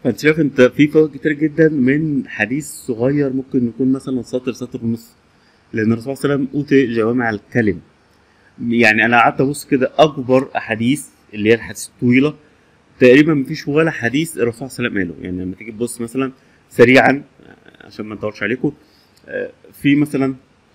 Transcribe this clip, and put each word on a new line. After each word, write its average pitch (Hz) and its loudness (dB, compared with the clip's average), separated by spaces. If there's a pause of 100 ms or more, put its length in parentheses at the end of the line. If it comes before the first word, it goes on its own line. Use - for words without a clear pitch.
فأنت 123 -2
شايف 156 2
أنت 135 2
في 127 4
فوائد 156 2
كتير 151 -4
جدًا 151 2
من 147 0
حديث 123 -4
صغير 131 -4
ممكن 131 -2
يكون 131 -2
مثلًا 131 -4
سطر، 127 -6
سطر 123 -12
ونص، 113 -6 (600)
لأن 110 0
الرسول 127 -6
صلى - -12
الله 143 2
عليه 139 -2
وسلم - -6
أوتي 135 2
جوامع 117 0
الكلم. 104 -2 (880)
يعني 110 4
أنا 120 2
قعدت 123 2
أبص 139 -2
كده 127 -2
أكبر 135 2
أحاديث 117 -2 (280)
اللي 104 0
هي 117 8
الحديث 101 -4
الطويلة 131 0 (680)
تقريبًا 143 6
مفيش 151 -6
ولا 156 0
حديث 139 -4
الرسول 120 -4
صلى 123 -6
الله 95 -4
عليه 90 -4
وسلم 76 -12
قاله. - -12
يعني 90 -6
لما 92 -8
تيجي 110 -16
تبص 117 -8
مثلًا 127 -6 (380)
سريعًا، 131 4 (580)
عشان - -16
ما 107 -14
نطولش 107 -8
عليكم، 127 -4 (560)
آه، - -8 (320)
في 143 2
مثلًا 135 -2 (400)